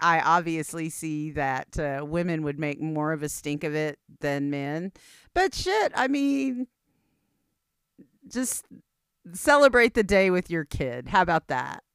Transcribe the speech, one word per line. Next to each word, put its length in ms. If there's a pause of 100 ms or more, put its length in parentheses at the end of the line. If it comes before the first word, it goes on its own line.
I 200
obviously 680
see 420
that, 460
uh, 260
women 380
would 160
make 220
more 320
of 100
a 60
stink 340
of 120
it 240 (220)
than 300
men. 420 (400)
But 220
shit, 400
I 140
mean, 580 (1600)
just 360 (680)
celebrate 640
the 80
day 280
with 200
your 140
kid. 440
How 140
about 260
that? 360 (100)